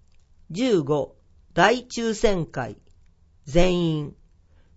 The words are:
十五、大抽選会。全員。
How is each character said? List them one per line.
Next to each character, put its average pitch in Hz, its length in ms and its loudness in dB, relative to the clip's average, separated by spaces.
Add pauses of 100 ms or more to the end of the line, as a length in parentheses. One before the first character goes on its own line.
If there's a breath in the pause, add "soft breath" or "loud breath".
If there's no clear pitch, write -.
(500)
十 202 320 0
五、 143 340 -4 (380)
大 233 320 2
抽 226 280 -4
選 202 320 0
会。 113 320 -10 (640)
全 175 360 2
員。 156 360 -4 (600)